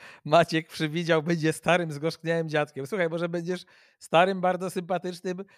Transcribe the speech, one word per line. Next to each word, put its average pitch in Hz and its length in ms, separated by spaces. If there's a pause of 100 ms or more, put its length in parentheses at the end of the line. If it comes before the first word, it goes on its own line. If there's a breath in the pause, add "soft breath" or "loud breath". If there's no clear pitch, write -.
(260 loud breath)
Maciek 160 420
przewidział, 160 560
będzie 160 300
starym, 170 380
zgorzkniałym 160 580
dziadkiem. 147 380
Słuchaj, 180 220
może 170 200
będziesz 175 360 (340 soft breath)
starym, 185 420
bardzo 180 280
sympatycznym, 180 720 (140)